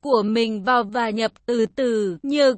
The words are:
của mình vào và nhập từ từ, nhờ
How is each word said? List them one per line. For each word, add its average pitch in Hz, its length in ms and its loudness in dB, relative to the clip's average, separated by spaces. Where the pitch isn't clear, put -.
của 247 240 2
mình 220 380 -2
vào 240 200 2
và 220 260 -4
nhập 220 220 -2
từ 233 200 0
từ, 214 480 -2
nhờ 277 340 2